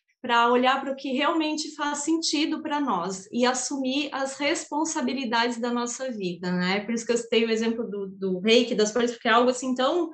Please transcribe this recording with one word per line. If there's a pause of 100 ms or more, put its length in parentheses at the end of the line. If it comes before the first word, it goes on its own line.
(220)
pra
olhar
pro
que
realmente
faz
sentido
pra
nós
e
assumir
as
responsabilidades
da
nossa
vida,
né?
Por
isso
que
eu
citei
o
exemplo
do,
do
reiki,
das
coisas,
porque
é
algo
assim
tão